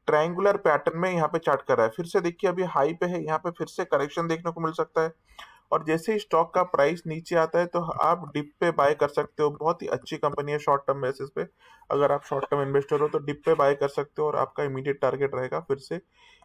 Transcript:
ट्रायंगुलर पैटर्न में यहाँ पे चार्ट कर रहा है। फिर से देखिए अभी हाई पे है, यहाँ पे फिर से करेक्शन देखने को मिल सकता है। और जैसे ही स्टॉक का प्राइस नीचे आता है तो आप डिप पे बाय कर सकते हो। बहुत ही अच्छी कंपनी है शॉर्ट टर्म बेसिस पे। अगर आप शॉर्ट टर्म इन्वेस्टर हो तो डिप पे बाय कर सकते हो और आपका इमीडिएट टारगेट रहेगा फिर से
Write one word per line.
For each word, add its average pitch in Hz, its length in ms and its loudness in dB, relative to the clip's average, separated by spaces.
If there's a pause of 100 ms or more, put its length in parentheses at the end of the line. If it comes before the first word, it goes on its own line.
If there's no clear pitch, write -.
ट्रायंगुलर 175 520 4
पैटर्न 160 400 2
में 185 120 0
यहाँ 165 180 2
पे 165 120 0
चार्ट 143 220 2
कर 127 140 2
रहा 113 100 6
है। 113 60 0
फिर 170 140 -6
से 190 160 0
देखिए 175 280 0
अभी 180 160 0
हाई 156 280 2
पे 180 120 -2
है, 175 180 -2
यहाँ 156 140 0
पे 170 140 -6
फिर 233 160 -6
से - 180 -6
करेक्शन 151 420 -2
देखने 165 240 -4
को 165 80 -10
मिल 160 140 -2
सकता 160 280 -2
है। 165 100 -2 (600)
और 160 120 2
जैसे 165 280 0
ही 214 60 0
स्टॉक 170 360 0
का 185 100 4
प्राइस 165 420 2
नीचे 165 300 -6
आता 160 220 2
है 175 80 2
तो 175 140 -2 (220)
आप 175 200 2 (120)
डिप 147 260 -6
पे 175 120 2
बाय 151 220 4
कर 147 140 2
सकते 147 340 -4
हो। 147 100 4
बहुत 160 300 -2
ही - 60 -8
अच्छी - 280 -6
कंपनी 147 360 -4
है 147 60 -2
शॉर्ट 143 240 0
टर्म 139 180 -2
बेसिस 139 300 -6
पे। 165 160 -6 (440)
अगर 139 220 2
आप 143 120 -2
शॉर्ट 139 200 -4
टर्म 143 180 0
इन्वेस्टर 139 380 0
हो 151 80 2
तो 151 120 -2
डिप 143 260 -8
पे 165 80 4
बाय 143 200 4
कर 143 140 -2
सकते 147 340 -6
हो 151 60 2
और 139 80 -2
आपका 143 280 -4
इमीडिएट 139 360 -4
टारगेट 135 340 0
रहेगा 127 260 -4
फिर 139 180 -4
से 165 220 -10 (440)